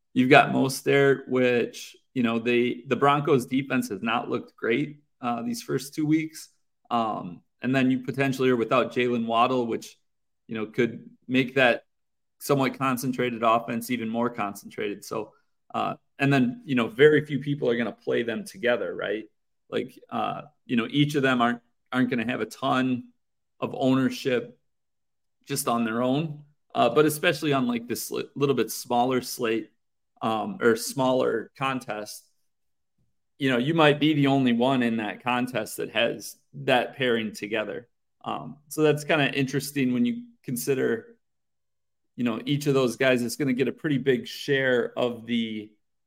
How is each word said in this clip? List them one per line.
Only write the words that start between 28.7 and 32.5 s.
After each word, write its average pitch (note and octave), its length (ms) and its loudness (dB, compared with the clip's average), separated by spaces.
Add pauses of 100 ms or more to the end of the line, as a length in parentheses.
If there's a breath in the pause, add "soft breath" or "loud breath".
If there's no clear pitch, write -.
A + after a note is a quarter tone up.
smaller B2 500 0
slate, A2+ 500 -4 (500)
um, G#2+ 400 -4
or A#2 140 6
smaller B2+ 800 -2
contest, C3 640 -6 (1160)